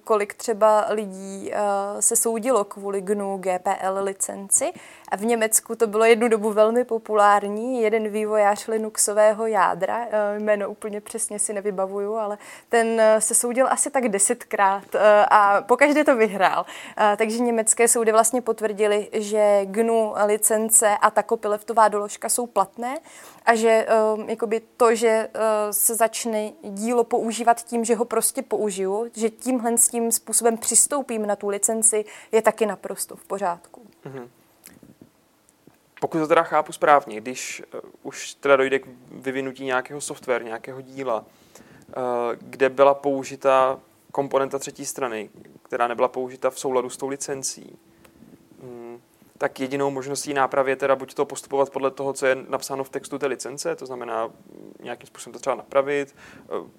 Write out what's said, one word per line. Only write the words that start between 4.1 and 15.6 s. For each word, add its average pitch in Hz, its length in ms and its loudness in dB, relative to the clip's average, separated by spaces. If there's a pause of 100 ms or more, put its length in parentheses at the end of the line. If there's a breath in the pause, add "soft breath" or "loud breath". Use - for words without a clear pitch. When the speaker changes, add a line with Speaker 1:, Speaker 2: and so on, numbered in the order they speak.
Speaker 1:
A - 80 -4
v 196 80 -6
Německu 226 500 0
to 226 120 0
bylo 214 180 0
jednu 226 240 4
dobu 214 240 0
velmi 220 320 4
populární. 214 960 2
Jeden 220 260 0
vývojář 208 580 0
Linuxového 214 800 0
jádra, 190 640 0
eh, 208 300 -2
jméno 208 300 0
úplně 208 300 -10
přesně 208 380 -8
si 208 140 -4
nevybavuju, 196 640 -4
ale 208 240 -6 (300 loud breath)
ten, 226 320 2
eh, 220 200 6
se 220 140 0
soudil 240 360 2
asi 254 200 0
tak 254 180 0
desetkrát, 202 840 0
eh, 208 360 6
a 202 320 6